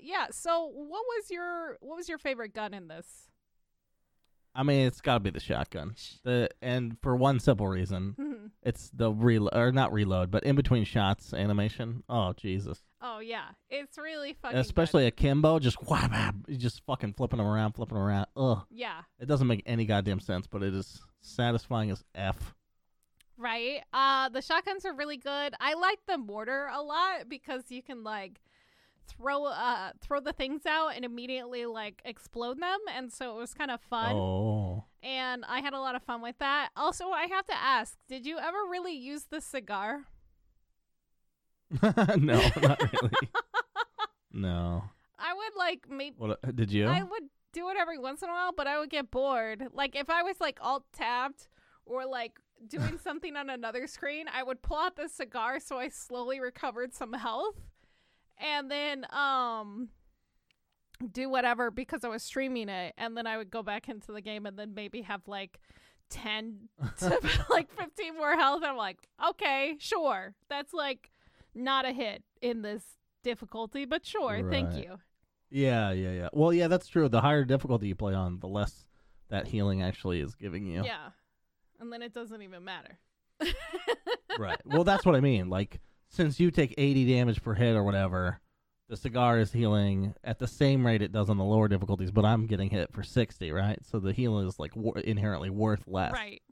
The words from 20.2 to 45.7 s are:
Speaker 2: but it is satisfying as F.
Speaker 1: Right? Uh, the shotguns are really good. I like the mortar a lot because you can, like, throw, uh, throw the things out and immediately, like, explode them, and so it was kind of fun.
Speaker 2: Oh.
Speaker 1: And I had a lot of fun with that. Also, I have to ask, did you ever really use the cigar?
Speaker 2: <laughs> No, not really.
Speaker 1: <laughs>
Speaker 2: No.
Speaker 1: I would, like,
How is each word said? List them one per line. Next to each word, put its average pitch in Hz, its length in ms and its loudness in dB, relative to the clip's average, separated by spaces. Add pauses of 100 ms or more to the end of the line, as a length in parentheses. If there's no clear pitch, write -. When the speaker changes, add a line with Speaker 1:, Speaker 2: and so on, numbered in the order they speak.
Speaker 2:
but 101 160 -6
it 95 120 0
is - 260 -6 (200)
satisfying 117 680 0
as - 120 -6 (100)
F. 95 420 -4 (840)
Speaker 1:
Right? 233 460 -4 (100)
Uh, 269 340 4
the 254 140 -4
shotguns 381 420 -2
are 370 100 -4
really 294 220 -6
good. 285 460 -4
I 294 140 0
like 370 320 2
the 359 100 0
mortar 233 560 -4
a 285 80 -4
lot 311 480 -2
because 262 420 -10
you 247 100 -12
can, 247 220 -14
like, 202 380 -8 (680)
throw, 285 380 -4
uh, 214 560 -2
throw 285 180 -2
the 277 140 -4
things 269 320 -4
out 311 240 2
and 247 160 -6
immediately, 240 600 -8
like, 220 380 -8
explode 240 560 -8
them, 359 200 -2 (140)
and 254 200 -8
so 247 240 -8
it - 20 -10
was 240 140 -10
kind 285 180 -6
of 240 80 -6
fun. 226 340 -2
Speaker 2:
Oh. 104 720 0 (180)
Speaker 1:
And 254 460 -4
I 254 140 -4
had 277 120 -4
a 269 60 -6
lot 262 160 -4
of 254 80 -8
fun 240 180 -6
with 233 180 -10
that. 277 360 0
Also, 359 360 -2
I 330 160 0
have 381 180 -2
to - 100 -2
ask, 247 420 2 (120)
did 254 160 -10
you 311 140 -6
ever 339 180 -4 (120)
really 359 280 -4
use 277 320 -10
the 311 100 -8
cigar? 226 640 -6 (1700)
Speaker 2:
<laughs> 147 100 0 (360)
No, 143 240 6 (200)
not - 300 6 (100)
really. - 120 2
Speaker 1:
<laughs> - 1200 -4
Speaker 2:
No. 87 500 -2 (340)
Speaker 1:
I 339 160 -4
would, 427 240 -6
like, 359 320 -2